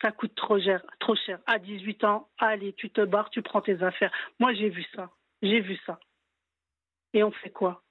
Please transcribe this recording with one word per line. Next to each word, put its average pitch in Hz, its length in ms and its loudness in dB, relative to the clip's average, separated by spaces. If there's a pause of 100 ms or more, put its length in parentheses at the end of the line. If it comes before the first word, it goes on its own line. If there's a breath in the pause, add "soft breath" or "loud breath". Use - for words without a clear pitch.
ça 214 80 2
coûte - 240 -8
trop 202 240 2
cher, 185 240 2 (160)
trop 220 160 2
cher. 185 320 -6
À 226 100 2
dix-huit 202 460 -6
ans, 214 240 2 (100)
allez, 208 360 0
tu - 180 -10
te 214 100 2
barres, 208 300 2
tu 233 100 -4
prends 208 200 0
tes 180 200 0
affaires. 185 300 0 (280 loud breath)
Moi, 247 140 4
j'ai 208 160 0
vu 170 160 -6 (100)
ça. 185 140 -12 (320)
J'ai 214 200 4
vu 185 260 -6
ça. 170 120 -10 (1160)
Et 214 80 6
on 208 80 2
fait - 180 -14
quoi ? 180 420 -2